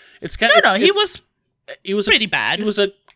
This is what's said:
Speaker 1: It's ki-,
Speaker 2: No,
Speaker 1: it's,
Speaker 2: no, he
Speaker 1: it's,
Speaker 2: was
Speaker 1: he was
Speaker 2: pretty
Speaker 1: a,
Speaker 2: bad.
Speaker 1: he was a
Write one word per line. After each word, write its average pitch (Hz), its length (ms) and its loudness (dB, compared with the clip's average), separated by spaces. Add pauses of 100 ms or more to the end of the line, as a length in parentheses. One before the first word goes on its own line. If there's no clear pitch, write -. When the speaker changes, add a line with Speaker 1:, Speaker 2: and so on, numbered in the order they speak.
(200)
Speaker 1:
It's - 160 -10
ki-, 220 120 0
Speaker 2:
No, 277 80 6
Speaker 1:
it's, - 160 2
Speaker 2:
no, - 20 0
he 240 120 2
Speaker 1:
it's, 392 100 2
Speaker 2:
was 415 260 -2 (600)
Speaker 1:
he 190 100 -4
was 202 140 -2
Speaker 2:
pretty 302 180 2
Speaker 1:
a, - 20 -4
Speaker 2:
bad. 135 300 -2
Speaker 1:
he 208 60 -6
was 214 160 -2
a 196 120 -2 (240)